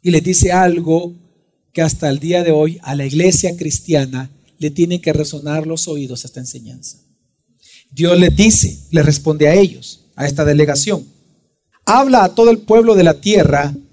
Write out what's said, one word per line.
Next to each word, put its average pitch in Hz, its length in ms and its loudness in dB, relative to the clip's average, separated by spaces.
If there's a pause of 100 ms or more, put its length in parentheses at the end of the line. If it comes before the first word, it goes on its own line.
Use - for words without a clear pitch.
Y 175 100 -2
les 160 120 2
dice 185 280 0
algo 175 600 0 (580)
que 170 100 -4
hasta 160 280 -2
el 139 100 -4
día 170 240 -2
de 170 80 0
hoy 156 300 0
a 139 140 -10
la 139 100 -6
iglesia 175 500 -2
cristiana 135 760 -4 (260)
le 151 120 -6
tienen 170 320 -2
que 160 120 -4
resonar 151 520 -6
los 160 220 -8
oídos 135 380 -10
esta 131 160 -18
enseñanza. 123 560 -18 (920)
Dios 170 300 2
les 180 160 4
dice, - 560 0
les 156 140 2
responde 151 420 0
a 160 80 4
ellos, - 600 -2
a 135 100 -8
esta 143 180 -4
delegación, 147 640 0 (760)
"Habla 247 400 4
a 180 100 -6
todo 233 140 6
el 226 80 4
pueblo 226 380 2
de 185 80 6
la 160 180 2
tierra 147 520 0 (200)